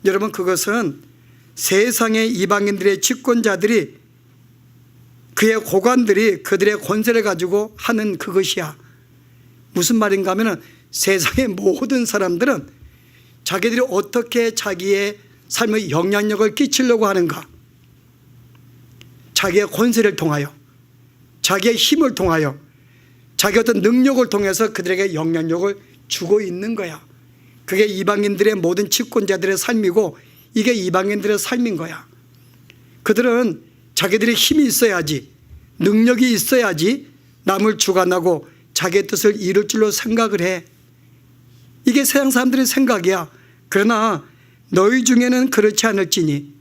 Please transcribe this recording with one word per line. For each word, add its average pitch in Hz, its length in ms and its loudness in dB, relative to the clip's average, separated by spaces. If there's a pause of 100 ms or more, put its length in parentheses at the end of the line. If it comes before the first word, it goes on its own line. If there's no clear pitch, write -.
여러분, 190 280 0
그것은 185 680 -4 (540)
세상의 220 760 0
이방인들의 196 680 0
집권자들이, 214 920 0 (1400)
그의 220 280 2
고관들이 208 800 2
그들의 208 380 0
권세를 214 420 0
가지고 196 540 -2
하는 214 400 -4
그것이야. 175 600 -4 (960)
무슨 196 240 0
말인가 196 340 0
하면은 208 300 -2 (300)
세상의 196 580 0
모든 220 560 -2
사람들은 196 640 -2 (720)
자기들이 226 460 -2
어떻게 233 680 -2
자기의 202 640 -2 (300)
삶에 214 400 -2
영향력을 208 640 0
끼치려고 247 520 0
하는가, 175 380 -2 (1900)
자기의 196 340 0
권세를 220 480 2
통하여, 147 380 -2 (880)
자기의 208 340 2
힘을 294 400 2
통하여, 160 420 0 (760)
자기 202 240 2
어떤 220 220 2
능력을 254 480 4
통해서 202 420 0
그들에게 185 420 -2
영향력을 165 640 -2 (300)
주고 185 320 0
있는 202 360 -6
거야. 175 300 -10 (600)
그게 202 200 2
이방인들의 202 680 0
모든 180 340 -2
집권자들의 196 680 -2
삶이고 202 600 0 (360)
이게 226 200 2
이방인들의 202 640 0
삶인 233 380 -2
거야. 165 320 -10 (960)
그들은 233 580 0 (320)
자기들이 214 400 0
힘이 294 320 2
있어야지, 170 640 0 (500)
능력이 226 520 2
있어야지 214 760 0 (360)
남을 202 340 0
주관하고 180 680 0 (260)
자기의 185 340 0
뜻을 208 340 0
이룰 190 260 0
줄로 214 240 0
생각을 220 500 -2
해. 180 240 -4 (1200)
이게 262 180 2
세상 269 280 2
사람들의 254 340 2
생각이야. 190 640 0 (400)
그러나 214 560 0 (440)
너희 226 340 4
중에는 254 460 4
그렇지 214 380 2
않을지니. 165 720 -2